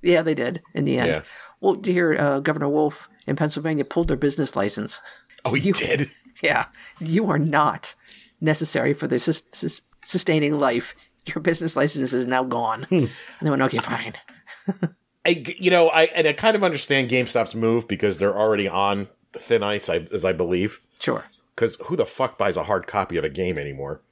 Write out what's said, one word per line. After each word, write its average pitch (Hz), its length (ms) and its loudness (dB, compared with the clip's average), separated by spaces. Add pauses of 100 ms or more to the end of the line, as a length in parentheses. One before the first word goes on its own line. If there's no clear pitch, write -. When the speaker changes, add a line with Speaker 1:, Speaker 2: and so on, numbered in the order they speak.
Speaker 1:
Yeah, 175 220 4
they 160 120 0
did, 143 260 -4 (120)
in 151 100 -2
the 131 140 0
end. 123 120 0
Speaker 2:
Yeah. 151 120 -2 (400)
Speaker 1:
Well, 190 140 4
did 196 120 -6
you 185 60 0
hear, 170 260 2
uh, 139 220 2
Governor 151 280 -2
Wolf 151 380 0 (200)
in 143 80 0
Pennsylvania 151 500 -2
pulled 170 240 0
their 139 80 0
business 143 380 -2
license? 104 440 -4 (460)
Speaker 2:
Oh, 113 80 0
he 151 160 2
Speaker 1:
You 190 40 4
Speaker 2:
did? - 360 0 (340)
Speaker 1:
Yeah. 147 220 0 (340)
You 180 300 0
are 147 100 2
not 147 560 0 (440)
necessary 151 540 0
for 143 140 -4
the 127 120 0
sus-, - 240 -2 (100)
sus-, - 280 -8 (220)
sustaining 151 560 0
life. 123 360 0 (300)
Your - 160 -8
business 160 340 -2
license 139 380 0
is 123 120 0
now 127 180 2
gone. 120 400 -2
Speaker 3:
Hmm. 185 120 0 (100)
Speaker 1:
And 107 40 -4 (320)
they 151 80 0
went, 135 140 2
"Okay, 127 160 2
fine." - 340 -6 (540)
<laughs> - 580 -6
Speaker 2:
I, 170 180 2 (160)
you 185 100 2
know, 175 200 6
I, 160 160 6
and 165 220 2
I 147 60 2
kind 220 220 2
of 208 80 0
understand 139 480 0
GameStop's 123 420 0
move 113 340 0
because 98 300 0
they're 98 200 2
already 104 300 2
on 98 400 0 (260)
thin 117 280 0
ice, 101 260 -2
I, 87 100 0 (140)
as 92 140 -4
I 95 80 2
believe. 90 480 -2 (180)
Speaker 1:
Sure. 120 260 -4 (300)
Speaker 2:
'Cause - 300 0
who 165 100 -4
the 117 120 2
fuck - 320 -4
buys 98 180 0
a 82 60 -2
hard 92 240 -2
copy 92 300 -2
of 76 60 0
a 78 60 -2
game 90 300 -2
anymore? 69 420 -8 (100)